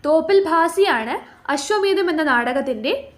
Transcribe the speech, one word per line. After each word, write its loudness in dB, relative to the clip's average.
തോപ്പിൽ 2
ഭാസിയാണ് 0
അശ്വമേധം 0
എന്ന -2
നാടകത്തിൻ്റെ -2